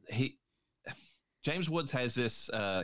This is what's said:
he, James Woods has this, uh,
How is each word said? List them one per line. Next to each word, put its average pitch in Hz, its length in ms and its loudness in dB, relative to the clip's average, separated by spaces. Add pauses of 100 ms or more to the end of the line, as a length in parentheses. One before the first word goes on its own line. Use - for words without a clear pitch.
he, 123 280 0 (1080)
James 165 260 0
Woods 160 240 0
has 123 200 2
this, 120 380 0
uh, 98 320 2